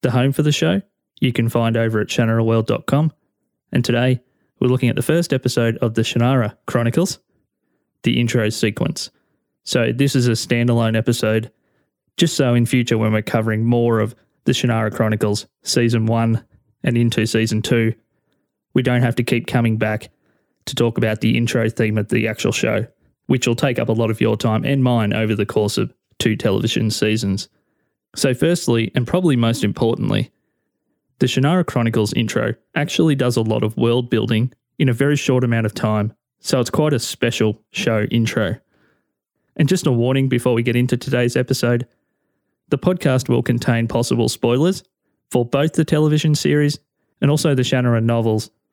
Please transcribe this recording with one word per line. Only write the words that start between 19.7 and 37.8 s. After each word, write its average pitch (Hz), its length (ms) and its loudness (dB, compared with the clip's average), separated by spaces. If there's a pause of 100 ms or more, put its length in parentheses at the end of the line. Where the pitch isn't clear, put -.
back 107 320 -4 (560)
to - 80 -10
talk 117 240 0
about 110 240 -2
the 113 160 2
intro 117 320 0
theme 110 260 -2
of 104 140 -4
the 113 180 0
actual - 240 -4
show, 110 340 -2 (380)
which 131 220 0
will 117 80 2
take 123 240 -2
up 117 100 -2
a 117 40 0
lot 110 180 0
of 110 100 -4
your 110 160 2
time 110 300 -2
and 135 180 2
mine 113 300 2
over 110 200 0
the 101 120 -2
course 104 320 0
of - 160 -4 (240)
two 110 180 2
television 110 540 0
seasons. 107 580 -2 (680)
So 131 160 0
firstly, 127 640 0
and 123 140 -2
probably 175 260 2
most 117 300 0
importantly, - 680 -2 (880)
the 131 80 2
Shannara 151 400 2
Chronicles 113 460 0
intro 113 420 -2 (220)
actually 151 400 0
does 123 200 0
a 117 60 0
lot 110 220 -2
of 110 120 -4
world 120 320 0
building 110 440 0 (260)
in 143 100 2
a 120 40 2
very 139 240 2
short 127 260 0
amount 117 240 0
of 107 80 -4
time, 107 380 -2 (260)
so - 220 -2
it's 120 100 -2
quite 151 220 0
a 120 80 0
special 110 600 -2 (120)
show 110 400 -2